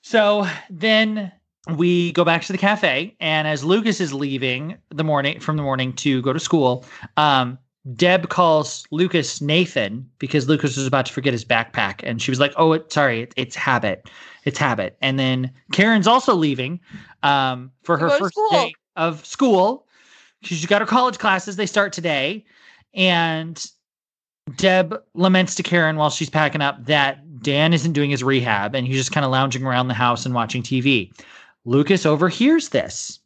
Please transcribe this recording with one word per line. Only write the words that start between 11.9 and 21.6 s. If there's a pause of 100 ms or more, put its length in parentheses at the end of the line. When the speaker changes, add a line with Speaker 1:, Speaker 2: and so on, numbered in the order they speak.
Speaker 1:
and
she
was
like,
"Oh,
it,
sorry,
it,
it's
habit. (360)
It's
habit."
And
then (200)
Karen's
also
leaving, (440)
um, (100)
for
Speaker 2:
To
Speaker 1:
her
Speaker 2:
go
to
Speaker 1:
first
Speaker 2:
school.
Speaker 1:
day (240)
of
school. (600)
She's
got
her
college
classes.
They